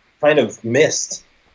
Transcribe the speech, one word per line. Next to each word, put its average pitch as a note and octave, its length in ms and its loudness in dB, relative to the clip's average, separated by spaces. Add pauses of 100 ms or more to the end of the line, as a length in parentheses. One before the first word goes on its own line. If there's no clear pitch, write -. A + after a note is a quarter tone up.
(220)
kind D3+ 180 2
of - 240 -2
missed C3 600 -2 (320)